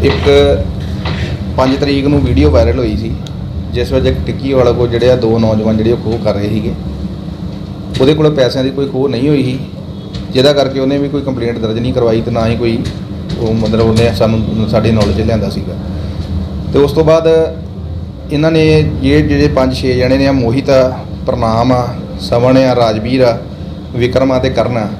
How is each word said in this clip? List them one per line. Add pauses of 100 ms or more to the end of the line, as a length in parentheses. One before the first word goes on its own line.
ਇੱਕ (1000)
ਪੰਜ
ਤਰੀਕ
ਨੂੰ
ਵੀਡੀਓ
ਵਾਇਰਲ
ਹੋਈ
ਸੀ, (600)
ਜਿਸ
ਵਿੱਚ
ਇੱਕ (100)
ਟਿੱਕੀ
ਵਾਲਾ
ਕੋਲ
ਜਿਹੜੇ
ਆ
ਦੋ
ਨੌਜਵਾਨ
ਜਿਹੜੇ
ਉਹ
ਖੋਹ
ਕਰ
ਰਹੇ
ਸੀਗੇ। (1300)
ਉਹਦੇ
ਕੋਲ
ਪੈਸਿਆਂ
ਦੀ
ਕੋਈ
ਖੋਹ
ਨਹੀਂ
ਹੋਈ
ਸੀ, (720)
ਜਿਹਦਾ
ਕਰਕੇ
ਉਹਨੇ
ਵੀ
ਕੋਈ
ਕੰਪਲੇਂਟ
ਦਰਜ
ਨਹੀਂ
ਕਰਵਾਈ
ਤੇ
ਨਾ
ਹੀ
ਕੋਈ (600)
ਉਹ
ਮਤਲਬ
ਉਹਨੇ
ਸਾਨੂੰ,
ਸਾਡੇ
ਨੌਲੇਜ
'ਚ
ਲਿਆਂਦਾ
ਸੀਗਾ। (1000)
ਤੇ
ਉਸ
ਤੋਂ
ਬਾਅਦ (760)
ਇਹਨਾਂ
ਨੇ (180)
ਇਹ
ਜਿਹੜੇ
ਪੰਜ
ਛੇ
ਜਣੇ
ਨੇ
ਆ,
ਮੋਹਿਤ
ਆ, (280)
ਪ੍ਰਣਾਮ
ਆ, (340)
ਸਮਨ
ਆ,
ਰਾਜਵੀਰ
ਆ, (560)
ਵਿਕਰਮ
ਆ
ਤੇ
ਕਰਨ
ਆ (120)